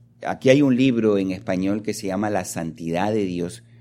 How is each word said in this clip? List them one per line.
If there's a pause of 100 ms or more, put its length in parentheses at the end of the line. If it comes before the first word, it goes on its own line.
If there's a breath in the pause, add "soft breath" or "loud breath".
(260)
Aquí
hay
un
libro
en
español
que
se
llama
La
santidad
de
Dios (180 soft breath)